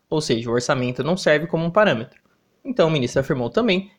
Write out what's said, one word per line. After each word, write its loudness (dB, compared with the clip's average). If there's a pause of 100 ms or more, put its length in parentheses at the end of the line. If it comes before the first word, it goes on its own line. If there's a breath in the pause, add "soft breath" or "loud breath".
ou -2
seja, -2
o 0
orçamento -2
não 0
serve 2
como -2
um -2
parâmetro. 0 (460)
Então, 2
o 2
ministro 0
afirmou -2
também 0